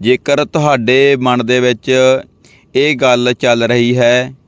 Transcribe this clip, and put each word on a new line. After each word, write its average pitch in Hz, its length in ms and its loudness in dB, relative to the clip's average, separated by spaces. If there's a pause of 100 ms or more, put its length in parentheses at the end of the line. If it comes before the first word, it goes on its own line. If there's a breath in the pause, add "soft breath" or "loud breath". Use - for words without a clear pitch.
ਜੇਕਰ 139 440 0
ਤੁਹਾਡੇ 139 760 0
ਮਨ 123 260 -2
ਦੇ 123 140 0
ਵਿੱਚ 123 300 -2 (840 soft breath)
ਇਹ 143 220 0
ਗੱਲ 123 380 0
ਚੱਲ 120 300 -2
ਰਹੀ 120 320 0
ਹੈ 123 360 0 (160)